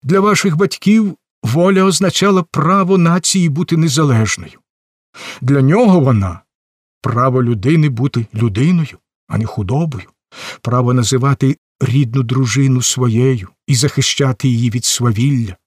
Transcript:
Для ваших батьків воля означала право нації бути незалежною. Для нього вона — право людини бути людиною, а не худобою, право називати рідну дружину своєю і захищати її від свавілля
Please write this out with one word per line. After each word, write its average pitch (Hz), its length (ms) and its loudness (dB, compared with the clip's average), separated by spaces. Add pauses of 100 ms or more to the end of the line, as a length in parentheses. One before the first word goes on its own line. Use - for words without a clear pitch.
Для 185 180 0
ваших 196 360 2
батьків 202 600 0 (260)
воля 180 420 2
означала 190 580 0
право 185 560 0
нації 175 500 0
бути 165 280 -2
незалежною. 127 840 0 (800)
Для 139 220 2
нього 185 380 4
вона — 101 400 0 (640)
право 123 400 0
людини 123 460 0
бути 123 460 -2
людиною, 127 640 0 (300)
а 104 100 -4
не 110 80 -2
худобою, 120 640 -6 (520)
право 123 320 0
називати 131 640 0 (240)
рідну 131 420 0
дружину 127 600 0
своєю 120 680 0 (180)
і 143 80 0
захищати 131 760 -2
її 120 220 0
від 117 140 -6
свавілля 117 720 -2 (100)